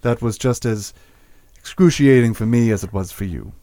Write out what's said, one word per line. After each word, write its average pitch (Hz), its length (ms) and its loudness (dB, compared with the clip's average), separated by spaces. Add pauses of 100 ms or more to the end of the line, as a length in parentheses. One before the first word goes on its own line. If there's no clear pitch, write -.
That 120 200 -2
was 117 160 -4
just 123 280 -4
as 107 280 -6 (640)
excruciating 135 760 2
for 110 120 -6
me 117 260 2
as 101 120 -2
it 98 100 -12
was 95 180 -6
for - 140 -10
you. 76 380 -10